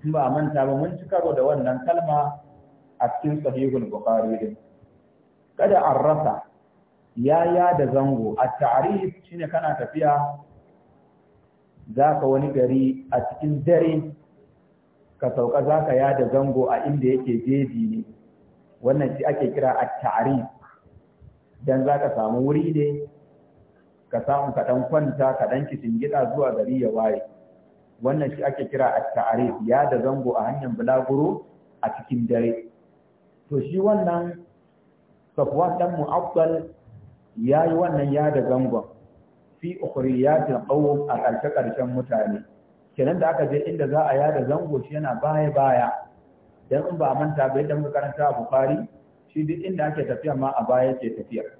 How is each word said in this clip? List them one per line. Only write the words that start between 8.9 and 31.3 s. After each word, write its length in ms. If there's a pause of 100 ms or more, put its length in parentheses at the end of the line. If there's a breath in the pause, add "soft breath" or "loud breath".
shine 160
kana 320
tafiya, 640 (1500)
za 260
ka 60
wani 260
gari 580
a 80 (120)
cikin 340
dare, 300 (1300)
ka 140
sauka, 280
za 240
ka 80
yada 360
zango 360
a 200
inda 200
yake 400
jeji 400
ne. 140 (840)
Wannan 340
shi 80
ake 300
kira 240
at-ta'rif. 680 (1120)
Dan 260
za 120
ka 160
samu 280
wuri 320
ne, 120 (1200)
ka 160
samu 260
ka 140
ɗan 240
kwanta, 480
ka 80
ɗan 240
kishingida 640
zuwa 200
gari 280
ya 80
waye. 320 (800)
Wannan 320
shi 80
ake 280
kira 240
at-ta'rif, 600 (120)
yada 360
zango 320
a 80
hanyar 320
bulaguro 720 (360)